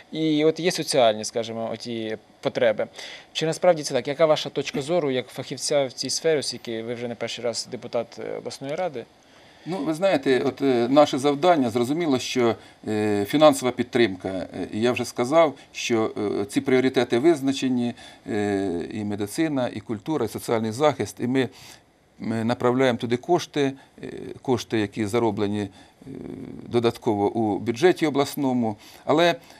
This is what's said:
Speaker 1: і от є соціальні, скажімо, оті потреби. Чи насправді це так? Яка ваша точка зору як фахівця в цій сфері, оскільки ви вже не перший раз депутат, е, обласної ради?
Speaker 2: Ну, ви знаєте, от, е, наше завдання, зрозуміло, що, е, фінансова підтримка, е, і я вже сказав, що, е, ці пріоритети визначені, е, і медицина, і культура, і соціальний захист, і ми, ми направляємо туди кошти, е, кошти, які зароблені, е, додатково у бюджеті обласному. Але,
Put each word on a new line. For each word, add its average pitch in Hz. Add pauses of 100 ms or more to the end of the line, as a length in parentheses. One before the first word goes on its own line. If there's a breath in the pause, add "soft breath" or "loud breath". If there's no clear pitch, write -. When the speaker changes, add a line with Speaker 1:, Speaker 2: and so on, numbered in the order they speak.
(120)
Speaker 1:
і 156
от 156
є 170
соціальні, 117
скажімо, 113
оті 110 (240)
потреби. 117 (460 loud breath)
Чи -
насправді 160
це 147
так? 127
Яка 143
ваша 151
точка -
зору 147
як 127
фахівця 139
в 123
цій -
сфері, 156
оскільки 117
ви 117
вже 120
не 117
перший 113
раз 117
депутат, 117
е, 107
обласної 120
ради? 165 (600 soft breath)
Speaker 2:
Ну, 170
ви 160
знаєте, 151
от, 131
е, 123
наше 147
завдання, 143
зрозуміло, 131
що, 120 (320 loud breath)
е, 107
фінансова 139
підтримка, 117
е, 92 (260)
і 107
я 120
вже 120
сказав, 139 (180 loud breath)
що, 113 (300)
е, 104
ці 139
пріоритети 127
визначені, 135 (380 loud breath)
е, 101 (240)
і 107
медицина, 113
і 110
культура, 120
і 104
соціальний 113
захист, 131
і 120
ми, 131 (720 loud breath)
ми 113
направляємо 123
туди 123
кошти, 147 (300 loud breath)
е, - (340)
кошти, 120
які 107
зароблені, 104
е, 98 (960 soft breath)
додатково 113
у 107
бюджеті 131
обласному. 127 (300 loud breath)
Але, 165 (240 loud breath)